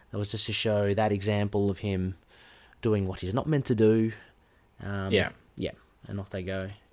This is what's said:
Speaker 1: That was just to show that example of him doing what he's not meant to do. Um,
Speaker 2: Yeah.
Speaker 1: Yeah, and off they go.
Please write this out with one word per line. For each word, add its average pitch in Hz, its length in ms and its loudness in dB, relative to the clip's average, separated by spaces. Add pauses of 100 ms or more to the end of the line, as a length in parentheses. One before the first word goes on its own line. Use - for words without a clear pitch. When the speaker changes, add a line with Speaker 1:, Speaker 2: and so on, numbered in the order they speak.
(120)
Speaker 1:
That 101 60 -6
was 104 140 -4
just 107 160 -4
to 110 60 -4
show 104 400 2
that 107 180 2
example 104 580 0
of - 100 -4
him 95 360 -2 (680)
doing 104 260 2
what 95 140 -6
he's 92 120 -4
not 131 140 0
meant 147 180 2
to 123 100 2
do. 110 380 6 (680)
Um, 98 320 -4
Speaker 2:
Yeah. - 160 4 (280)
Speaker 1:
Yeah, - 140 -6 (360)
and 101 120 -8
off 95 100 -10
they 95 140 -6
go. 95 260 -6 (240)